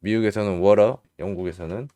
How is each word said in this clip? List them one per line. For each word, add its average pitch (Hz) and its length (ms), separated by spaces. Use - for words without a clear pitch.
미국에서는 104 600
water, 104 340
영국에서는 90 760